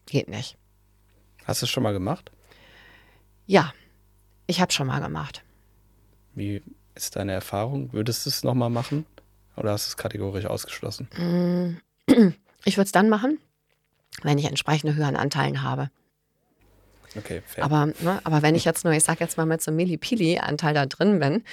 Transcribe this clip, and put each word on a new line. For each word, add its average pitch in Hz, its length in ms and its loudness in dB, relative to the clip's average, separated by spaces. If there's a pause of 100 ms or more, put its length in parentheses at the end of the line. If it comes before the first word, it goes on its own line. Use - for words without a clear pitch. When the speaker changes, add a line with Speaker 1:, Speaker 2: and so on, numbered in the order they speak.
Speaker 1:
geht - 220 -2
nicht. 107 300 -10 (880)
Speaker 2:
Hast - 180 -2
du 123 40 -2
es - 40 -2
schon 127 120 0
mal 107 100 2
gemacht? 101 400 -4 (1120)
Speaker 1:
Ja, 151 260 4 (720)
ich 175 140 -2
hab's 180 140 2
schon 135 140 -2
mal 135 120 -2
gemacht. 151 420 -8 (920)
Speaker 2:
Wie 101 280 -6 (320)
ist - 220 -10
deine 98 160 -4
Erfahrung? 120 600 -4
Würdest 113 340 -2
du 139 40 -4
es - 140 -4
noch 123 100 2
mal 123 140 2
machen 120 380 -2 (500)
oder 104 160 -2
hast 104 140 -4
du - 40 -8
es - 60 -10
kategorisch 98 500 -6
ausgeschlossen? - 720 -8
Speaker 1:
Mm, 175 600 0 (320)
<clears throat> 220 260 8 (300)
ich 196 120 2
würd's 196 160 2
dann 196 160 6
machen, 247 300 2 (840)
wenn 147 160 4
ich 147 80 -2
entsprechende 147 480 0
höheren 147 220 0
Anteilen 139 460 0
habe. 135 280 -4 (1300)
Speaker 2:
Okay, 95 300 -8
fair. - 180 -6
Speaker 1:
Aber, 151 220 2
ne, 170 380 -2
aber 156 180 2
wenn 156 120 4
ich 160 100 2
jetzt 165 200 0
nur, 160 80 4
ich 156 120 4
sag 165 160 0
jetzt 170 160 -4
mal, 160 100 0
mit 160 160 0
so - 80 -4
einem 156 60 0
Millipili-Anteil 165 960 0
da 143 120 2
drin 190 320 2
bin 151 340 2